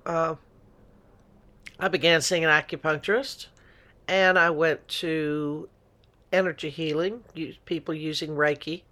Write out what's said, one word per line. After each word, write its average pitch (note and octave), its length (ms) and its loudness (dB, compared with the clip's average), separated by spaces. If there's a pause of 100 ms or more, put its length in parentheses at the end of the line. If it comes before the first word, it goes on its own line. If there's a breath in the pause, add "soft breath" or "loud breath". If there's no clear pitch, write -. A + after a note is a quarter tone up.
uh, E3 300 -2 (1400)
I F#3+ 100 0
began E3 320 4
seeing E3 240 0
an D#3+ 60 4
acupuncturist, D#3 1000 0 (580 soft breath)
and F#3 320 4
I E3+ 120 6
went D#3 380 0
to D3+ 800 -2 (640)
energy F3+ 380 0
healing, E3 540 -4 (100)
u-, D#3+ 200 -10 (100)
people D#3+ 300 -4
using D#3 360 -6
Reiki D3+ 600 -2